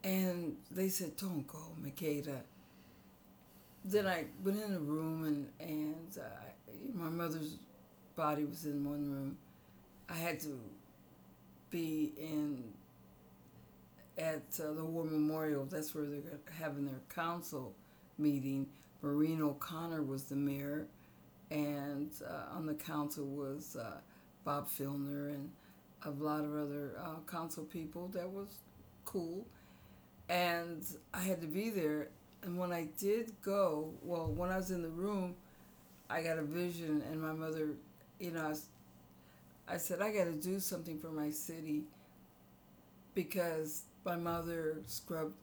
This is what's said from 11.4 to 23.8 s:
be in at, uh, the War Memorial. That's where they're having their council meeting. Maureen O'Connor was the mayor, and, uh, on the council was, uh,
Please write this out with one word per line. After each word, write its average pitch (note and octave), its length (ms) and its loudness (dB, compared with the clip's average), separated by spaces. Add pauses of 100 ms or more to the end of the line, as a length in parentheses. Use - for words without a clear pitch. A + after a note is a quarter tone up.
be D#3 460 2
in D3 560 0 (1500)
at, D#3+ 260 2 (160)
uh, D3+ 120 0
the D#3+ 120 -2
War E3 200 0
Memorial. D#3 600 4
That's D3+ 280 -2
where D3+ 100 0
they're D3 360 -6 (180)
having C#3+ 280 0
their C3 220 -4
council E3 680 -2 (440)
meeting. C3+ 500 4 (340)
Maureen D3+ 400 4
O'Connor D#3+ 600 0
was C3+ 220 0
the C#3 120 -2
mayor, C#3+ 500 0 (640)
and, D3 600 0 (160)
uh, D3+ 200 -4 (100)
on D#3+ 100 -2
the D3+ 80 0
council D3+ 520 -2
was, C#3 500 -4
uh, F#2 240 -6 (440)